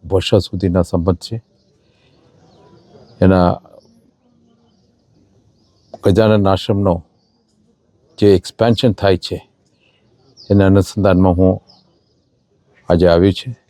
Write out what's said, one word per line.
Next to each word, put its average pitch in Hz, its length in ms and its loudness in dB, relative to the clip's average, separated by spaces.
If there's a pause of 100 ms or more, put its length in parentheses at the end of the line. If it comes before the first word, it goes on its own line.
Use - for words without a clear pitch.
વર્ષો 95 300 -2
સુધીના 92 440 -4
સંબંધ 87 360 -4
છે. 117 220 -14 (1800)
એના 92 280 2 (2500)
ગજાનન 104 440 2
આશ્રમનો 98 460 -2 (1300)
જે 101 160 4
એક્સપેન્શન 113 580 -2
થાય 95 240 -2
છે, 85 200 -10 (1000)
એના 101 260 0
અનુસંધાનમાં 95 680 2
હું 92 180 2 (1400)
આજે 87 200 2
આવ્યો 87 220 2
છું. 117 240 -10 (140)